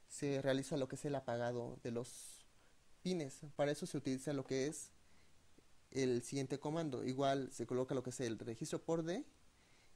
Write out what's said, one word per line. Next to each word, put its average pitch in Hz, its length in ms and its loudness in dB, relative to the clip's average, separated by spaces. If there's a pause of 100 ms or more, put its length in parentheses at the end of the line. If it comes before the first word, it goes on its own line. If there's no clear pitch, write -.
se 143 320 0
realiza 135 380 2
lo 131 100 0
que 139 80 -4
es - 80 -8
el 147 100 0
apagado 120 680 0
de 123 80 -2
los - 560 -6 (560)
pines. 170 400 -2 (140)
Para 143 140 4
eso 147 140 0
se 156 140 -2
utiliza 135 340 0
lo 135 140 0
que 135 220 2
es - 220 -8 (1000)
el 127 320 4
siguiente 139 360 -2
comando. 151 460 -2
Igual 135 480 2
se 117 140 -4
coloca 127 280 0
lo 127 80 2
que - 60 -6
es 123 120 -6
el 113 180 0
registro 117 440 -4
por 165 200 2
D 180 240 0 (680)